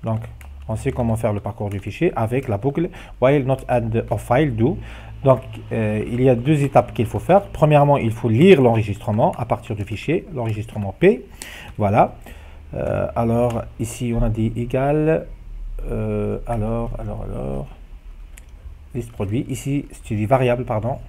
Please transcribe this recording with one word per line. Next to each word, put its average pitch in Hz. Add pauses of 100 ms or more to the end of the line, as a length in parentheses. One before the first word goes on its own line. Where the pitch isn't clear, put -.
Donc 113 (480)
on 110
sait 131
comment 117
faire 113
le 104
parcours 104
du 98
fichier 165
avec 120
la 104
boucle 143 (320)
while 135
not 131 (100)
add 117
of 110
file 131
do. 123 (460)
Donc, 131 (300)
euh, 107
il 120
y 127
a 127
deux 143
étapes 135
qu'il 113
faut 107
faire. 196
Premièrement, 143
il 113
faut 113
lire 143
l'enregistrement 113
à -
partir 113
du 101
fichier, 143
l'enregistrement 107
P. 214 (520)
Voilà. 107 (580)
Euh, -
alors, 117 (180)
ici, 117
on 117
a -
dit 110
égal. 139 (640)
Euh, 104
alors, 117
alors, 107
alors. 131 (1300)
Liste 113
produit. 107
Ici, 139 (180)
c'est -
des 107
variables, 123
pardon. 117 (120)